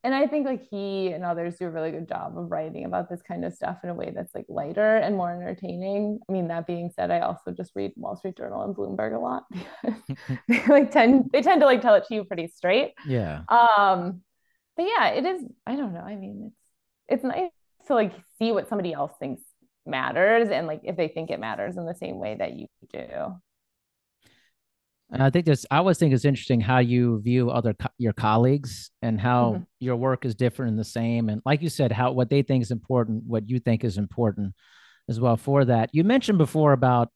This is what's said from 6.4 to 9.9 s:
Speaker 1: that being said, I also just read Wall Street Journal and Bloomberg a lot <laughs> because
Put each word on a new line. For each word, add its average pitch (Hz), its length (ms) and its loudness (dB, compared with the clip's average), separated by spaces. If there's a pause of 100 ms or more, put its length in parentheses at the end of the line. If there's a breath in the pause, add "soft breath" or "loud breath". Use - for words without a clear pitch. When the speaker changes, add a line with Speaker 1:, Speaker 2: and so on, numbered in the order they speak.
Speaker 1:
that 165 180 -6
being 175 300 -6
said, 175 160 -2
I 170 80 0
also - 320 -4
just 175 240 -12
read 202 200 -6
Wall - 200 -10
Street 185 200 -10
Journal - 280 -10
and 196 120 -8
Bloomberg 196 400 -6
a 233 40 -4
lot - 280 -6
<laughs> - 360 -14
because 220 600 -6